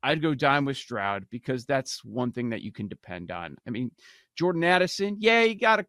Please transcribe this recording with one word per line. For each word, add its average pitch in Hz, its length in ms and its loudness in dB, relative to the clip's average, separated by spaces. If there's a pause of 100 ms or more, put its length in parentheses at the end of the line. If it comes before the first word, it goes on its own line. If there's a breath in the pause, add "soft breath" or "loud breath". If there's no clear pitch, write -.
I'd 151 180 2
go 156 140 2
dime 143 300 4
with 139 120 -2
Stroud 101 540 -4
because 123 340 -6
that's - 380 -2
one 123 280 -4
thing 120 180 -4
that 113 120 -6
you 104 100 -10
can 107 160 -8
depend 87 440 -12
on. 85 260 -10 (100)
I 117 40 -8
mean, 123 200 -6 (440 soft breath)
Jordan 170 280 0
Addison, 185 560 2
yeah, 226 240 6
he 226 120 2
got 220 240 4
a 185 100 -6